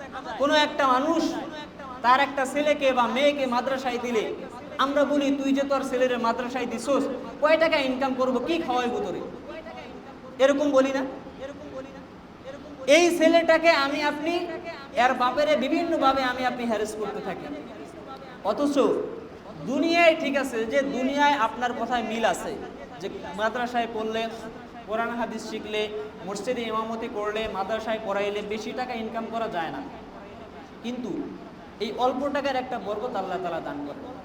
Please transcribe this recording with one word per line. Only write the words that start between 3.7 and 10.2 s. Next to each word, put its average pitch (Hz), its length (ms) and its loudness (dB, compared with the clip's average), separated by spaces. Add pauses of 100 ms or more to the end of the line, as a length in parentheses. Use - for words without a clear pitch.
দিলে 240 360 0 (440)
আমরা 277 260 4
বলি, 277 380 2
"তুই 269 100 4
যে 269 100 4
তোর 269 260 2
ছেলের 247 300 2
মাদ্রাসায় 240 480 0
দিছস, 247 360 2 (380)
কয় 311 160 6
টাকা 320 200 4
ইনকাম 262 380 0
করবো, 254 240 2
কি 330 200 0
খাওয়াইবো 240 400 0
তোরে?" 185 220 -4 (1160)